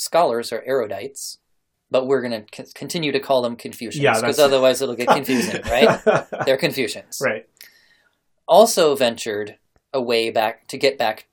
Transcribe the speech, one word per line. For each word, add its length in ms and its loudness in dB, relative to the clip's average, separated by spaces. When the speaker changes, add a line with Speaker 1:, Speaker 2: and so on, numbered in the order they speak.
Speaker 1:
scholars 500 0
or 160 -8
erudites, 720 -6
but 180 0
we're 140 2
gonna 320 -6
c-, 100 -16
continue 380 -6
to 80 0
call 220 0
them 140 -4
Confucians, 460 -10
Speaker 2:
Yeah, 120 4
Speaker 1:
'cause 80 0
Speaker 2:
that's 180 0
Speaker 1:
otherwise 420 4
it'll 140 -4
get 140 -2
confusing, 520 0
Speaker 2:
<laughs> 40 -12
Speaker 1:
right? 340 2
They're 120 2
Confucians. 680 -4
Speaker 2:
Right. 240 -4
Speaker 1:
Also 480 6
ventured 640 -4
a 80 -2
way 280 0
back 380 -2
to 100 -12
get 200 2
back 360 -2